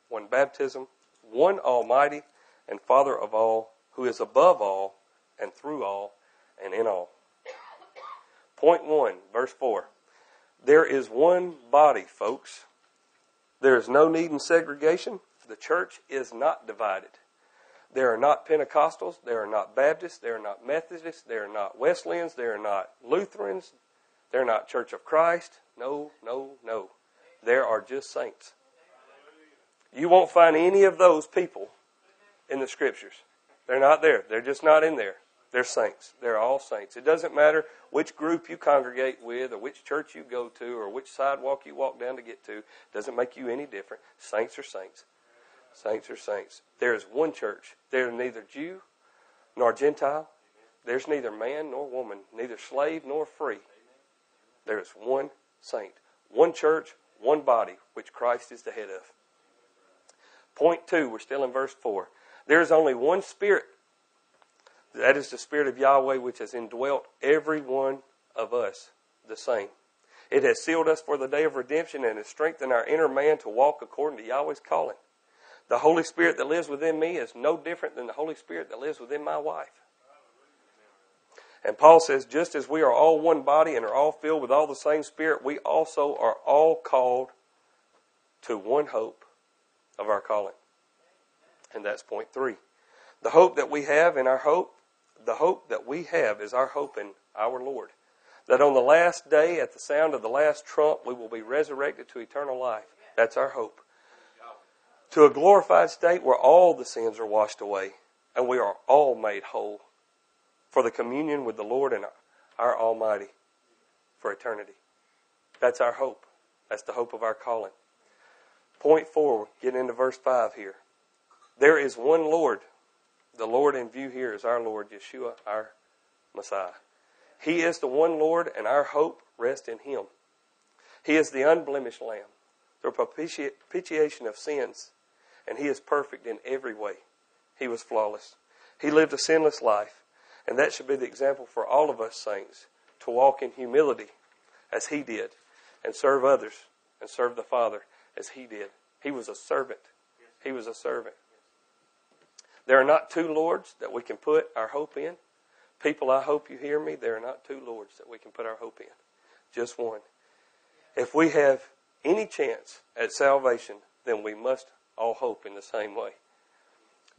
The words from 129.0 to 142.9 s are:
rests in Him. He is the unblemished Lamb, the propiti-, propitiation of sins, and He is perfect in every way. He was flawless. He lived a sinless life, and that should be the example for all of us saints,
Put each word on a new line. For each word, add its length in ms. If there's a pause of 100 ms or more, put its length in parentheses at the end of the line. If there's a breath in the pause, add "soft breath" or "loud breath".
rests 300
in 120
Him. 280 (960 soft breath)
He 120
is 160
the 120
unblemished 580
Lamb, 260 (540)
the 100
propiti-, 600 (180)
propitiation 560
of 120
sins, 540 (560 soft breath)
and 100
He 100
is 120
perfect 460
in 200
every 280
way. 220 (640)
He 80
was 160
flawless. 520 (440 soft breath)
He 100
lived 240
a 40
sinless 440
life, 400 (460 soft breath)
and 100
that 140
should 160
be 80
the 100
example 400
for 220
all 220
of 100
us 160
saints, 520 (340)